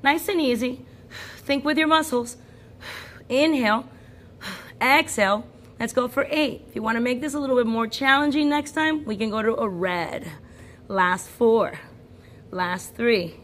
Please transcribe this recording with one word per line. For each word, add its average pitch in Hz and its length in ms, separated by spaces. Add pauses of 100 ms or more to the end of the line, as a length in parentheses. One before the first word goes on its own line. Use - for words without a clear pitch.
Nice 311 280
and 370 100
easy. 254 460 (540)
Think 277 260
with 302 120
your 311 100
muscles. 302 500 (880)
Inhale, 254 640 (920)
exhale. 226 640 (340)
Let's 233 120
go 254 160
for 269 220
eight. 302 400
If - 60
you 220 60
wanna 226 200
make 247 180
this 277 140
a 294 60
little 262 180
bit 233 100
more 226 200
challenging 285 600
next 294 240
time, 311 320
we 214 140
can 220 120
go 214 120
to 220 160
a 226 100
red. 175 640 (560)
Last 185 400
four, 226 520 (720)
last 180 440
three. 214 480